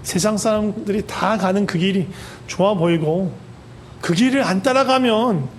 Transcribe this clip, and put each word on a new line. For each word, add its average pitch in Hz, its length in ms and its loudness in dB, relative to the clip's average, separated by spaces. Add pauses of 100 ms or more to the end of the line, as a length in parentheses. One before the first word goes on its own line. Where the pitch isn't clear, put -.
세상 208 340 0
사람들이 214 680 -2
다 214 300 -2
가는 190 280 2
그 185 120 -4
길이 185 300 0 (400)
좋아 196 260 2
보이고 165 580 0 (720)
그 - 120 -2
길을 254 300 4
안 190 200 0
따라가면 254 840 2 (120)